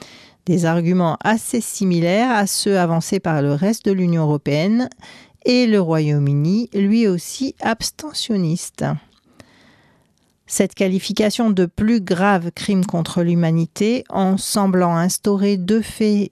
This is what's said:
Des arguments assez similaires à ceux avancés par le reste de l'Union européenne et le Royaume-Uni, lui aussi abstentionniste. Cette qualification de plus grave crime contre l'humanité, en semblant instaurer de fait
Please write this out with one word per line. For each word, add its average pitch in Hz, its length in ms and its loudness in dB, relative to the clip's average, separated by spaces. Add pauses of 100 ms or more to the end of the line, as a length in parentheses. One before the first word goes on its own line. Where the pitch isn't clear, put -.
(440)
Des 170 220 0
arguments 170 580 2
assez 226 380 0
similaires 185 680 0
à 202 160 2
ceux 196 320 0
avancés 170 420 0
par 156 200 -2
le 143 140 0
reste 196 320 -2
de 196 60 2
l'Union 175 320 2
européenne 151 640 0 (560)
et 247 200 4
le 214 140 4
Royaume-Uni, 151 920 2
lui 208 320 2
aussi 190 560 -4
abstentionniste. 208 1200 -4 (1600)
Cette - 260 -2
qualification 202 720 0
de 190 160 2
plus 214 380 0
grave 180 520 0
crime 190 300 0
contre 175 380 -2
l'humanité, 170 880 0
en 190 260 0
semblant 185 580 0
instaurer 196 600 0
de 202 240 0
fait 208 520 0